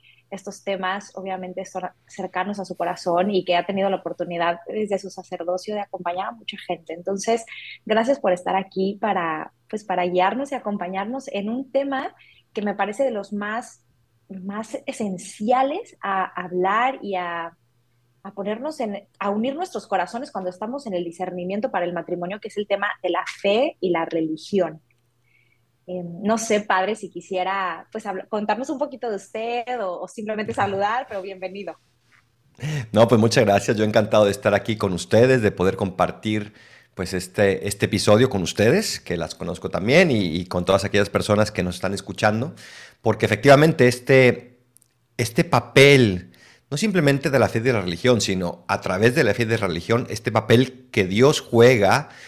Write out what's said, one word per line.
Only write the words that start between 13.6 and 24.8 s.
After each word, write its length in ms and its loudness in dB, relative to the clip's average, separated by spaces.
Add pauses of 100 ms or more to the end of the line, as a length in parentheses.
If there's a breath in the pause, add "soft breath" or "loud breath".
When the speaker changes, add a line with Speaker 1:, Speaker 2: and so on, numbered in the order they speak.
Speaker 1:
más 480 -10 (120)
esenciales 1120 -2
a 240 -2
hablar 800 -2
y 120 -6
a, 400 -6 (680)
a 100 -16
ponernos 460 -6
en, 280 -6 (120)
a 100 -2
unir 260 -2
nuestros 300 -8
corazones 460 -4
cuando 180 -6
estamos 380 -8
en 80 -6
el 80 -2
discernimiento 680 -6
para 160 -2
el 80 -6
matrimonio, 460 -6
que 80 -14
es 100 -10
el 100 -4
tema 200 -2 (160)
de 80 -2
la 120 -2 (180)
fe 380 0
y 120 -2
la 140 0
religión. 760 -2 (1080)